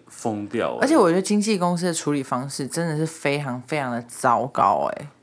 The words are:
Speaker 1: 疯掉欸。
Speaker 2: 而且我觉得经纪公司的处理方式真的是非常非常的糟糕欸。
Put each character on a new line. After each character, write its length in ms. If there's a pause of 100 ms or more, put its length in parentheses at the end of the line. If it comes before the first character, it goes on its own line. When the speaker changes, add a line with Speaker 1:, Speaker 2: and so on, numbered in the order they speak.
Speaker 1:
疯 400
掉 280
欸。 60
Speaker 2:
而 60
且 80
我 140
觉 60
得 60
经 200
纪 160
公 180
司 120
的 60
处 200
理 100
方 260
式 160
真 220
的 80
是 100
非 320
常 260
非 140
常 140
的 120
糟 420
糕 500
欸。 120 (160)